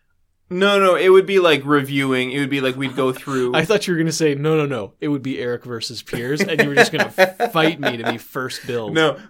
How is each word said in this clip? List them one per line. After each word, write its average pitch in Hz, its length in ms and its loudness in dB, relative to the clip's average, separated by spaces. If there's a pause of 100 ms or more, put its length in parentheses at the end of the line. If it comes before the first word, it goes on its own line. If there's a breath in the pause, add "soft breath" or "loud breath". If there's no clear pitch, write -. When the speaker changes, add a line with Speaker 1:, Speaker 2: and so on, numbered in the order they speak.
(480)
Speaker 1:
No, 202 320 2
no, 185 160 4
it 170 140 4
would 190 160 8
be, 190 140 2
like, 151 260 4
reviewing. 135 680 0
It 143 80 -4
would 135 120 -2
be, 139 100 0
like, 131 140 0
we'd 131 200 -6
go 135 180 0
Speaker 2:
<laughs> - 0 -
Speaker 1:
through 127 420 -2
Speaker 2:
I 160 100 2
thought 208 220 0
you 185 60 0
were 160 40 0
gonna 160 140 0
say, 156 240 0
"No, 151 200 0
no, 151 120 0
no, 113 340 -8
it 156 60 -4
would 139 160 -2
be 131 160 -6
Eric 120 240 -6
versus 117 400 -10
Piers," 123 380 -4
and 170 200 0
you 147 80 0
were 139 60 -6
just - 160 4
gonna 156 180 -2
Speaker 1:
<laughs> 185 420 0
Speaker 2:
fight 160 280 0
me 123 180 -4
to 117 140 -4
be 117 80 -8
first - 480 -10
build. 113 260 -6
Speaker 1:
No, 160 240 2 (120)